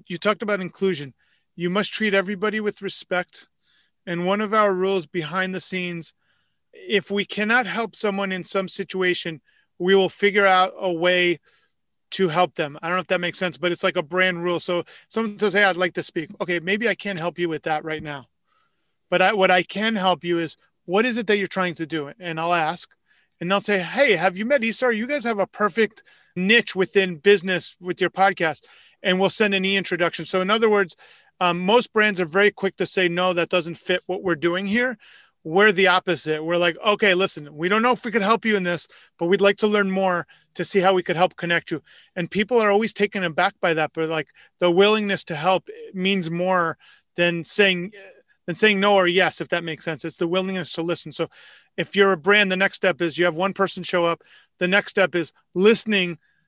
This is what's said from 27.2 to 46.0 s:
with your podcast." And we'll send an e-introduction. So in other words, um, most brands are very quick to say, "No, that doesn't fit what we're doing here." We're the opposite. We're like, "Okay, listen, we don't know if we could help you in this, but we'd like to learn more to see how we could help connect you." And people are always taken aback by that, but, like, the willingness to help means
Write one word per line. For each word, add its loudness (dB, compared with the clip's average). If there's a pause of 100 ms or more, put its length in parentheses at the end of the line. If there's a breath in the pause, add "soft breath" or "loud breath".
with -8
your 0
podcast." 0 (400 soft breath)
And 0
we'll 2
send 0
an 0
e-introduction. -2
So -2
in -2
other 2
words, 2 (460 soft breath)
um, 0
most 2
brands 2
are 0
very 2
quick -6
to -2
say, 0
"No, 0
that -2
doesn't -2
fit -4
what -6
we're 0
doing -2
here." -2 (480 soft breath)
We're 4
the 4
opposite. 0
We're 0
like, 2
"Okay, 2
listen, -2
we -2
don't 2
know 4
if -4
we -6
could 0
help 2
you 2
in 0
this, -2 (320 loud breath)
but -2
we'd 2
like 4
to 0
learn 2
more 0 (280 soft breath)
to -6
see 0
how 6
we 2
could -2
help 2
connect -2
you." -6 (340 soft breath)
And -4
people 0
are 4
always 2
taken -2
aback 0
by 2
that, 0
but, -2
like, -4 (300 soft breath)
the 4
willingness 4
to -10
help 0 (240)
means -2